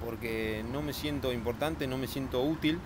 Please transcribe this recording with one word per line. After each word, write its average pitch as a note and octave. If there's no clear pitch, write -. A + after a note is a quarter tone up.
porque A2
no C#3+
me D3
siento C3+
importante, B2+
no C3
me C3
siento C3
útil D#3